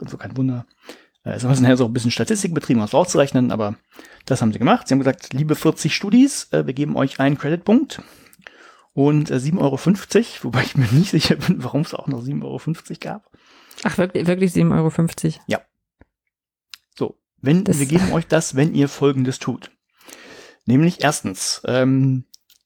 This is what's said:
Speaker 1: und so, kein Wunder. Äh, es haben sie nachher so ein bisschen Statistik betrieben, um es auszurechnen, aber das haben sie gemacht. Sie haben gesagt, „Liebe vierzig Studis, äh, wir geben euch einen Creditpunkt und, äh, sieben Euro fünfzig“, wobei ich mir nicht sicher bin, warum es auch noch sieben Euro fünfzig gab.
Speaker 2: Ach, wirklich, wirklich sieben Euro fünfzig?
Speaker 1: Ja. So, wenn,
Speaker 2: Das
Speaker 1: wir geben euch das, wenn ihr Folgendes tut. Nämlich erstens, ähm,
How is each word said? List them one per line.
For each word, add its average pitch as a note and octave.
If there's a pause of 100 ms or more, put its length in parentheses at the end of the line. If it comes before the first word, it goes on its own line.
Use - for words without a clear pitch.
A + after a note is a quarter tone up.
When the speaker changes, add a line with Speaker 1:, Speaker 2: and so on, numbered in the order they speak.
Speaker 1:
und -
so, -
kein G#2+
Wunder. C3 (580)
Äh, A2+
es A2
haben C3
sie B2+
nachher B2+
so B2
ein A2+
bisschen A#2+
Statistik F#3+
betrieben, C3
um G#2+
es G#2+
auszurechnen, C#3
aber A2 (500)
das B2+
haben A2
sie G#2
gemacht. F3+
Sie -
haben C3+
gesagt, C3
„Liebe D3+
vierzig -
Studis, B3
äh, D3+
wir C3
geben D3
euch C3
einen C#3
Creditpunkt F#3 (920)
und, D3
äh, C3
sieben D#3
Euro C3+
fünfzig“, -
wobei B2+
ich -
mir C3
nicht E3+
sicher -
bin, D3
warum C#3+
es -
auch -
noch B2+
sieben C#3+
Euro C3+
fünfzig -
gab. - (540)
Speaker 2:
Ach, -
wirklich, F3+
wirklich F#3
sieben E3+
Euro D#3+
fünfzig? E3
Speaker 1:
Ja. G3+ (1300)
So, - (220)
wenn, E3+
Speaker 2:
Das F#3
Speaker 1:
wir C#3
geben F3+
euch E3
das, D#3+
wenn C#3+
ihr C#3+
Folgendes C3+
tut. - (920)
Nämlich D#3+
erstens, -
ähm, C3 (400)